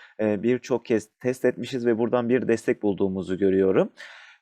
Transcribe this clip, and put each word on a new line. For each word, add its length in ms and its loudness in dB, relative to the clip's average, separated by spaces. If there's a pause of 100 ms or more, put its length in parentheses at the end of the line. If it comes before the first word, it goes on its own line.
(200)
e, 240 -2
birçok 420 -2
kez 240 -2 (100)
test 260 -4
etmişiz 400 -2
ve 120 2
buradan 320 0
bir 180 0
destek 360 0
bulduğumuzu 540 -2
görüyorum. 520 2 (520)